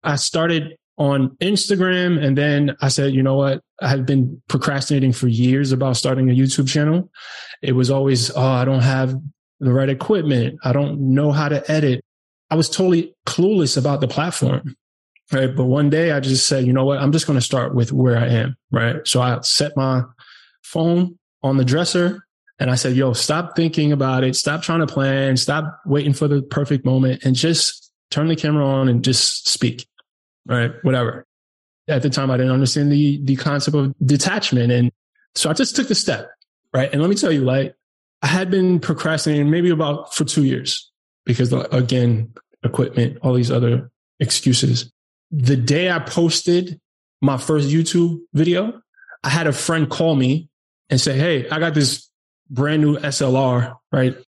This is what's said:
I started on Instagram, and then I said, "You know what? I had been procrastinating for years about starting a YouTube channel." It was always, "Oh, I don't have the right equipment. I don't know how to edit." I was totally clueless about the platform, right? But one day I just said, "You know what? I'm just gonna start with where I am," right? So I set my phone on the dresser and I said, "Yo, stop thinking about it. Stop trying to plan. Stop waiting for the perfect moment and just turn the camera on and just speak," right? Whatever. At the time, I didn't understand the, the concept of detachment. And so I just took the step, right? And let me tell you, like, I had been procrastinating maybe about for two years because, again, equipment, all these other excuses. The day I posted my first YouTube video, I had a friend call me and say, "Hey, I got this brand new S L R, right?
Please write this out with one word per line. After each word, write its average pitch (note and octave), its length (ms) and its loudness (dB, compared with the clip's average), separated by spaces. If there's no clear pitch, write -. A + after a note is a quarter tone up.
I D3 120 0
started E3 600 -2
on C#3 320 2
Instagram, F#3 760 0
and C#3 160 0
then C#3+ 460 0
I C#3 60 0
said, C#3 260 0
"You C3 80 2
know C3+ 140 2
what? C3+ 260 0
I - 80 -4
had B2+ 200 0
been C3+ 400 0
procrastinating C3+ 640 0
for B2+ 140 -2
years B2+ 440 2
about C3 240 0
starting C3 360 0
a - 20 4
YouTube C3 340 2
channel." D#3 440 0
It C3 120 -2
was B2+ 180 2
always, C3+ 440 0
"Oh, B2+ 60 0
I C3 240 2
don't C3 160 2
have C3 340 0
the C3 120 2
right C3+ 180 2
equipment. C#3 760 0
I B2+ 100 0
don't C#3+ 400 0
know D3 180 2
how D3 180 0
to D3 220 -2
edit." D3 320 0
I D3+ 60 0
was D#3+ 120 2
totally F3+ 460 0
clueless F3 500 2
about C#3 240 0
the C3 60 -2
platform, C3+ 680 -4
right? C3 240 0
But C3+ 100 0
one C#3+ 260 2
day D#3+ 220 0
I C#3+ 60 0
just C3+ 280 0
said, C3 180 0
"You B2 80 2
know C3 120 2
what? C#3 120 0
I'm C#3 140 2
just D#3+ 160 0
gonna C#3 140 2
start C3 340 -2
with A#2+ 180 0
where B2+ 240 2
I A#2+ 120 0
am," A#2+ 280 0
right? A#2 240 0
So B2+ 140 0
I B2 200 0
set D3 360 -2
my C3 240 0
phone F3 560 -2
on C3+ 140 2
the C3 80 2
dresser F3 600 0
and C3 140 -2
I B2+ 40 0
said, B2+ 200 -2
"Yo, C3 180 2
stop D#3+ 420 -4
thinking D#3 360 2
about C3 320 0
it. C3 120 0
Stop D3+ 280 -4
trying E3 160 0
to D#3 80 0
plan. C3+ 500 0
Stop D3+ 480 -4
waiting C#3+ 280 0
for D3+ 140 0
the C#3+ 140 2
perfect C#3 440 -2
moment C3 380 0
and C3 120 2
just - 560 -2
turn D#3 200 -2
the D#3+ 60 0
camera D3+ 300 0
on C3+ 240 2
and B2 140 2
just - 440 -2
speak," - 400 -4
right? A#2+ 260 0
Whatever. B2 440 -2
At C#3 140 0
the D3 60 2
time, C3+ 220 -2
I B2+ 60 0
didn't B2+ 140 2
understand C#3 400 2
the, C#3+ 320 2
the C3+ 120 2
concept C#3+ 400 -2
of C3+ 180 0
detachment. C3 640 0
And B2 200 2
so - 140 -2
I D#3 40 0
just - 220 -2
took C4 120 -2
the G#3+ 80 0
step, - 340 -4
right? C3+ 180 0
And D3 100 0
let E3+ 80 2
me G3+ 60 2
tell F#3 160 0
you, C#3+ 120 0
like, C3+ 320 0
I D3+ 60 -2
had F#3 220 0
been F#3 300 2
procrastinating D3+ 720 0
maybe F3 200 2
about D3+ 440 -2
for - 120 -2
two - 180 0
years C3 460 -2
because, B2 280 0
again, B2 800 0
equipment, - 580 -2
all C3 120 0
these B2 180 0
other B2 380 0
excuses. B2+ 720 0
The C#3 240 2
day C#3+ 360 0
I E3+ 80 -2
posted F3 800 0
my C#3 160 2
first D3 320 0
YouTube E3 500 0
video, F3 480 0
I C#3 60 -4
had D#3 180 0
a C#3+ 60 0
friend D#3+ 360 -2
call E3 260 0
me C3+ 340 0
and C3 100 2
say, C3+ 180 0
"Hey, D3 320 0
I D#3 100 -4
got D#3+ 140 -2
this C#3+ 360 -2
brand D3 320 0
new D3 160 2
S C#3 240 -4
L C3 140 2
R, B2 420 0
right? C3 240 0